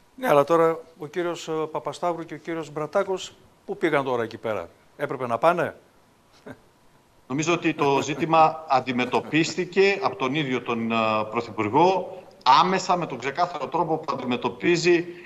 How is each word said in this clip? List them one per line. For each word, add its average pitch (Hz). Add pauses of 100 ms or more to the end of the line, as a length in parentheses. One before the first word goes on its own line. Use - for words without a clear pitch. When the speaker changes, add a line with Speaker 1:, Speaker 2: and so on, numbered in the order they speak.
(160)
Speaker 1:
Ναι, 262
αλλά 143
τώρα 165 (200)
ο 151
κύριος, 175
ε, 170 (200)
Παπασταύρου 165
και 156
ο 151
κύριος 160
Μπρατάκος, 180 (320)
πού 196
πήγαν 151
τώρα 127
εκεί 110
πέρα; 98 (280)
Έπρεπε 135
να 117
πάνε; 160 (1500)
Speaker 2:
Νομίζω 156
ότι 160
το 143
ζήτημα 156
αντιμετωπίστηκε 143
από 117
τον 131
ίδιο 127
τον, 117
ε, 113 (360)
Πρωθυπουργό, 117 (260)
άμεσα, 180
με 170
τον 135
ξεκάθαρο 151
τρόπο 160
που -
αντιμετωπίζει 160 (200)